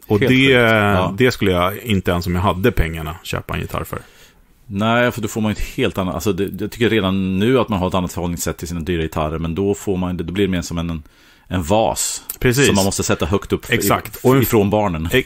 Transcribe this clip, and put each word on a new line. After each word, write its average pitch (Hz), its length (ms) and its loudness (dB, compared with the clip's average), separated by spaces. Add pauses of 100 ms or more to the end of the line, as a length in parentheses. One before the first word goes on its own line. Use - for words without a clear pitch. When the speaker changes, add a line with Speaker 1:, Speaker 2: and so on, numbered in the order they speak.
Speaker 1:
och 104 140 2
Speaker 2:
Helt 127 80 2
Speaker 1:
det, 131 180 4
Speaker 2:
sjukt. 127 140 6
Ja. 101 580 2
Speaker 1:
det 123 120 4
skulle 101 200 0
jag 90 280 0
inte 98 320 0
ens 87 160 -2
om 87 80 0
jag 87 80 0
hade 95 300 2
pengarna 80 500 -2
köpa - 320 -8
en 82 60 -4
gitarr - 240 -6
för. - 140 -10 (680)
Speaker 2:
Nej, 117 460 0
för 107 100 -6
då 107 60 -4
får 117 120 -6
man 107 100 0
ju - 20 0
ett - 240 -4
helt 113 220 0
annat, 90 160 -2
alltså 101 180 0
det, 92 160 -2 (120)
jag 104 100 -6
tycker 110 200 0
redan 95 480 0
nu 123 220 4
att 104 80 -2
man 104 100 -2
har 92 100 0
ett 92 60 -2
annat 90 180 -2
förhållningssätt 85 460 -4
till 82 100 -8
sina 85 120 -6
dyra 82 220 -2
gitarrer, 78 360 -4
men 82 160 -4
då 98 200 0
får 98 220 -2
man, 90 200 -2
då 85 80 -6
blir 92 220 0
det 92 40 -2
mer 90 120 0
som 85 160 -6
en, 82 240 -6 (440)
en 87 160 -2
vas 95 600 0 (160)
Speaker 1:
Precis. 127 260 4
Speaker 2:
som 95 80 4
man 98 100 4
måste - 180 0
sätta 95 240 0
högt 98 260 -2
upp - 160 -2
Speaker 1:
Exakt. 110 480 0
Speaker 2:
i, - 120 2
Speaker 1:
Och 131 80 6
en 131 60 4
Speaker 2:
ifrån 104 280 4
barnen. 90 420 0
Speaker 1:
E-, 131 140 4